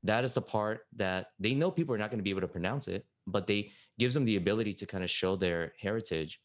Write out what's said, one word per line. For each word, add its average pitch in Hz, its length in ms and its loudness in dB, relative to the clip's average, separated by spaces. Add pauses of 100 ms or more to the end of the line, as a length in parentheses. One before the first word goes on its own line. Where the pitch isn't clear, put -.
that 110 200 4
is 127 100 -2
the 107 80 2
part 107 540 -2
that 92 440 -2
they 107 140 2
know 156 180 2
people 165 220 0
are 110 40 0
not 107 140 -2
gonna 107 120 -4
be 98 80 0
able 95 100 0
to 92 60 -2
pronounce 92 400 -2
it, 95 180 -4 (220)
but 95 200 0
they 104 240 0 (280)
gives 123 140 4
them 143 120 4
the 110 100 4
ability 101 380 2
to 95 120 -8
kinda 92 220 -4
show 95 280 2
their 85 440 0
heritage 98 640 -4